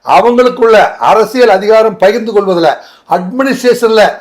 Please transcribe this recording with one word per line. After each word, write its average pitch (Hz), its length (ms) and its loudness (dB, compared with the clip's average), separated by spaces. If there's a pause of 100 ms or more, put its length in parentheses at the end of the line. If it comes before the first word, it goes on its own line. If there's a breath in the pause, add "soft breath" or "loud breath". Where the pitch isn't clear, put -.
அவங்களுக்குள்ள 233 920 2
அரசியல் 214 540 0
அதிகாரம் 214 480 0
பகிர்ந்து 220 340 -2
கொள்வதில், 180 420 0 (360 loud breath)
அட்மினிஸ்ட்ரேஷன்ல 220 1120 -2